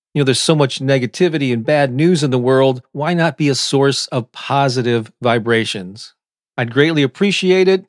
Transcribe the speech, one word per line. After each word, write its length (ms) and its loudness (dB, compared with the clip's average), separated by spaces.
You 80 0
know, 40 2
there's 140 0
so 160 2
much 240 0
negativity 720 -2
and 140 -4
bad 280 0
news 300 2
in 80 0
the 80 0
world. 420 2
Why 200 -4
not 240 -2
be 120 0
a 60 0
source 520 0
of 240 -6
positive 800 -2
vibrations? 920 -2
I'd 160 -6
greatly 300 2
appreciate 640 0
it, 220 2